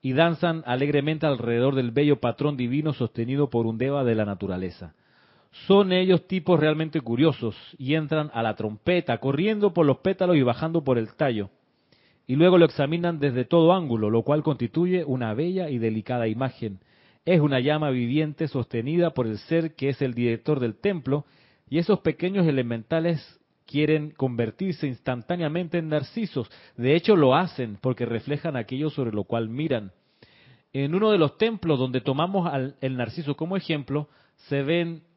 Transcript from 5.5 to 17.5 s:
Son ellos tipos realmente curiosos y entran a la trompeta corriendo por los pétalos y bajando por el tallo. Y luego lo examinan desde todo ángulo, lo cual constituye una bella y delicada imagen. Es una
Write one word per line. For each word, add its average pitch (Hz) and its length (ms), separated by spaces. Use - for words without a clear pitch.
Son 196 240
ellos 185 360
tipos 180 300
realmente 156 440
curiosos 120 560
y 135 180
entran 156 380
a 113 80
la 110 140
trompeta 117 640
corriendo 190 560
por 170 120
los 139 120
pétalos 180 400
y 135 60
bajando 160 380
por 131 160
el 110 200
tallo. 110 320
Y 131 120
luego 180 200
lo 170 60
examinan 160 560
desde 127 240
todo 170 300
ángulo, 120 360
lo 113 120
cual 147 220
constituye 165 600
una 127 300
bella 170 360
y 127 80
delicada 113 520
imagen. 113 500
Es 170 160
una 139 180